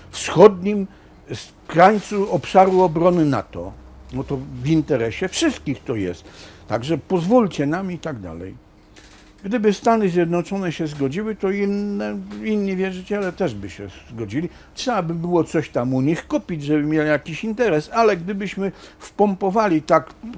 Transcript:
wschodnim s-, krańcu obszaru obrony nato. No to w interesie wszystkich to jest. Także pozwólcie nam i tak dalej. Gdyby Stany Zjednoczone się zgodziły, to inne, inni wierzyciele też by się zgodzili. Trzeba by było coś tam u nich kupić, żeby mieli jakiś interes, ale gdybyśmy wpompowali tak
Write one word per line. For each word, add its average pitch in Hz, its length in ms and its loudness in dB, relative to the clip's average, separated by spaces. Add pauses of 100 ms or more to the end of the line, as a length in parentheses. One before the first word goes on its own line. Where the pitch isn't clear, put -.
(120)
wschodnim 190 760 2 (420)
s-, - 240 -12 (140)
krańcu 202 640 4
obszaru 185 500 4
obrony 170 440 4
nato. 98 460 -4 (420)
No 131 100 -6
to 139 140 -6 (260)
w 139 40 -4
interesie 151 600 0
wszystkich - 540 -2
to 123 120 -4
jest. 90 280 -4 (440)
Także 131 300 -2
pozwólcie 180 680 2
nam 180 260 -2
i 170 80 -8
tak 139 200 -8
dalej. 90 500 -14 (720)
Gdyby 208 300 2
Stany 220 360 2
Zjednoczone 175 640 0
się 156 160 -4
zgodziły, 147 480 -4
to 196 160 -2
inne, 202 640 -2 (280)
inni 202 320 0
wierzyciele 185 560 -4
też 147 240 -2
by 101 140 -10
się 101 180 -14 (220)
zgodzili. 117 400 -6 (240)
Trzeba 220 300 -2
by 165 100 -4
było 170 300 2
coś 156 260 -2
tam 127 240 -2
u 131 80 2
nich 156 260 0
kupić, 190 360 -4
żeby 147 200 2
mieli 151 240 2
jakiś 151 360 -2
interes, 214 500 0
ale 226 240 4
gdybyśmy 196 540 -6 (280)
wpompowali 196 840 2
tak - 320 2 (240)